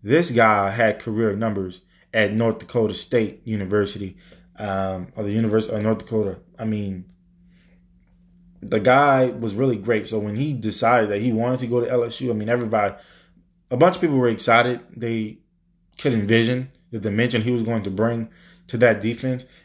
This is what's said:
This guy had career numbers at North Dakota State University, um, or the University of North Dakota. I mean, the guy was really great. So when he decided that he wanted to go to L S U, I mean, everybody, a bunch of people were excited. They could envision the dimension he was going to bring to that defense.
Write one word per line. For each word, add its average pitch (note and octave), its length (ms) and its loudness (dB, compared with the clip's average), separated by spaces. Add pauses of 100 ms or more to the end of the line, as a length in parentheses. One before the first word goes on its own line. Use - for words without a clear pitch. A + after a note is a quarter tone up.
This D3+ 300 2
guy A2 380 4
had A2 300 0
career A2 360 -2
numbers G2+ 460 -4 (320)
at G#2+ 200 2
North A2 260 0
Dakota G#2+ 340 -2
State - 500 -2
University, G2+ 760 -4 (400)
um, F#2+ 580 -4
or A2 100 -8
the G2+ 60 -4
University A2 440 0
of G#2+ 80 -2
North A2 160 0
Dakota. G#2 400 -4 (180)
I A#2+ 80 -10
mean, G2+ 400 -6 (1600)
the G#2+ 180 0
guy C3 480 4
was A2 280 -6
really B2 220 0
great. G#2 300 -2
So A2 120 -4
when G#2 160 -4
he C#3+ 180 -4
decided A2+ 580 2
that G2+ 100 -2
he A#2+ 100 0
wanted B2 300 -2
to B2+ 60 -6
go A#2+ 140 0
to A#2+ 80 -2
L B2 140 0
S A#2 180 -8
U, B2+ 100 -4
I - 20 0
mean, G#2+ 160 -4
everybody, A2 460 0 (760)
a - 60 -4
bunch F3 180 6
of - 60 -6
people D#3 160 2
were B2 100 4
excited. A#2 540 2 (140)
They A2+ 440 -6 (580)
could C3+ 160 0
envision A#2 580 2 (200)
the A2+ 80 -6
dimension A2+ 420 0
he A#2 100 -2
was A#2+ 100 0
going A2+ 220 -2
to G2 80 -6
bring A2+ 380 -2 (380)
to B2 100 -6
that A2+ 220 6
defense. B2 460 -4 (200)